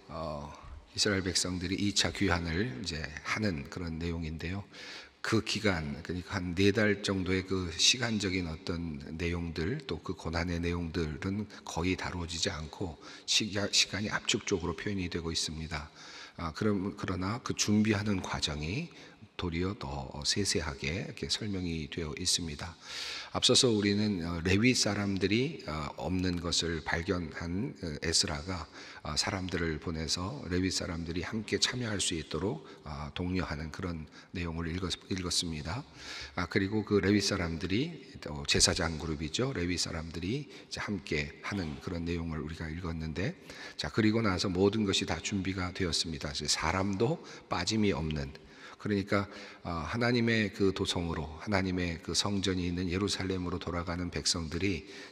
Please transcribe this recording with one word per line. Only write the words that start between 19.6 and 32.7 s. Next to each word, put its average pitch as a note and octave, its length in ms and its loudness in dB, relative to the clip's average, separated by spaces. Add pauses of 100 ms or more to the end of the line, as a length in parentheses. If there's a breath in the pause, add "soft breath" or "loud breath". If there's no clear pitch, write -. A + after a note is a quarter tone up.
더 C#2+ 460 -6
세세하게 D#2+ 840 0
이렇게 - 220 -6
설명이 F2+ 600 -2
되어 D#2 280 -4
있습니다. E2+ 580 -2 (560 loud breath)
앞서서 A#2+ 380 8
우리는, G2+ 540 4
어, E2+ 200 -2
레위 G#2 300 6
사람들이, G2+ 920 2
어, D2+ 300 -4
없는 F2+ 440 2
것을 E2 440 0
발견한, F2+ 1000 -2
어, D#2+ 200 -4
에스라가, E2 680 0 (340 loud breath)
어, D2+ 140 -4
사람들을 F2+ 640 -2
보내서 E2 680 -4
레위 F2+ 200 2
사람들이 E2+ 520 -2
함께 G#2 360 -2
참여할 A2 420 0
수 - 140 2
있도록, E2+ 540 -2 (160 loud breath)